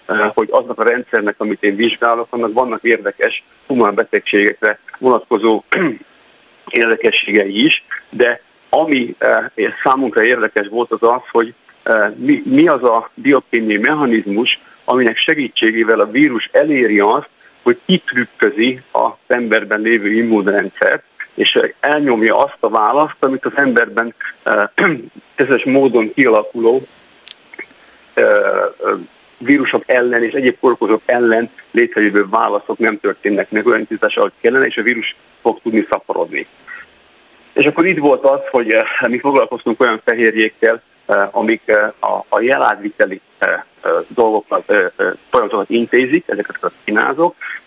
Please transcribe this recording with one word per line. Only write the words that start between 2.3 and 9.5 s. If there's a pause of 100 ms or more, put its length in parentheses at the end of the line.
vannak
érdekes (240)
humán
betegségekre (180)
vonatkozó
<clears throat>
érdekességei
is, (260)
de (280)
ami,
eh, (380)